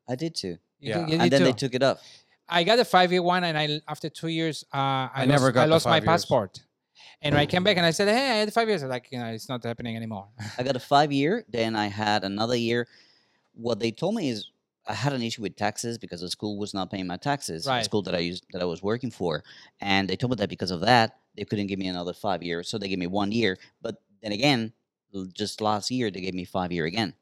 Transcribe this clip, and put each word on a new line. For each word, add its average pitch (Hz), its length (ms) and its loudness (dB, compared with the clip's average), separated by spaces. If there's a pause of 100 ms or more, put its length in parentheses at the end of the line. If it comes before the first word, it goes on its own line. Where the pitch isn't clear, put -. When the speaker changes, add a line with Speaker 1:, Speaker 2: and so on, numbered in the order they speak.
Speaker 1:
I 123 80 -4
did 160 180 -6
too. 87 220 -6 (240)
Speaker 2:
You - 100 -8
Speaker 3:
Yeah. 107 80 0
Speaker 2:
did, 107 120 -2
you - 40 0
Speaker 1:
And - 80 4
Speaker 2:
did 127 100 4
Speaker 1:
then 135 120 8
they 131 80 6
Speaker 2:
too. 123 160 -2
Speaker 1:
took 117 60 -4
it 127 80 0
off. 127 200 4 (460)
Speaker 2:
I 170 160 2
got 220 140 6
a 233 60 4
five-year 180 380 4
one, 180 220 2
and 160 120 0
I, 151 300 -2
after 151 220 -8
two 160 200 -8
years, 160 360 -4 (100)
uh, - 20 -6
I 135 380 0
Speaker 3:
I 135 120 -2
never 135 200 6
Speaker 2:
lost, 120 80 4
Speaker 3:
got 123 80 6
Speaker 2:
I 151 40 6
Speaker 3:
the 156 80 4
Speaker 2:
lost 160 120 4
my 120 60 6
Speaker 3:
five 156 120 6
years. 160 80 4 (120)
Speaker 2:
passport, 117 400 0 (580)
and 147 140 2
I 147 100 6
came 180 180 2
back 196 140 4
and 170 80 4
I 165 40 4
said, 196 180 2
"Hey, 254 240 2
I 220 40 0
had 214 160 0
five 226 160 0
years." 196 140 0
They're 131 80 -4
like, 123 220 -6
"You 127 60 -6
know, 117 80 -6
it's 113 220 -8
not 123 160 -6
happening 117 320 -6
anymore." 110 320 -8 (100)
<laughs> 107 200 -10
Speaker 1:
I 123 40 -2
got 127 140 0
a 123 40 -8 (140)
five-year, 147 540 4
then 113 280 0
I 104 120 0
had 104 360 0
another 107 320 -2
year. 117 300 0 (680)
What 117 260 -4
they 113 120 0
told 185 220 -2
me 185 140 -2
is 107 220 -6 (360)
I 107 80 -6
had 123 200 0
an 123 80 -4
issue 113 200 -6
with 92 140 -6
taxes 113 420 -4
because 90 220 -12
the 90 100 -6
school 104 280 -6
was 104 160 -6
not 92 160 -4
paying 92 160 -6
my 90 100 -6
taxes, 95 480 -6
the 135 60 -2
Speaker 2:
Right. 120 140 0
Speaker 1:
school 104 180 0
that 90 120 -4
I 90 40 0 (120)
used, 90 220 -10
that 92 100 -8
I 90 40 0
was 82 160 -6
working 113 280 -4
for, 80 320 -4 (380)
and 98 280 0
they 92 80 -2
told 123 160 -2
me 123 40 0
that 98 140 -2
because 90 200 -6
of 87 120 -6
that, 113 360 4 (180)
they 104 80 -8
couldn't 101 220 -2
give 95 120 -4
me 95 100 -4
another 87 240 -6
five 90 300 -4
years, 85 260 -6
so 117 100 -6
they 101 100 -6
gave 92 100 -2
me 87 80 -2
one 98 260 0
year. 110 240 0 (260)
But 113 140 -8 (260)
then 107 100 -6
again, 113 400 0 (420)
l-, 95 180 -6
just - 280 -6
last 107 300 0
year, 123 200 -2
they 92 100 -8
gave 92 140 -6
me 90 100 -6
five 90 280 -4
year 85 140 -2
again. 95 360 -4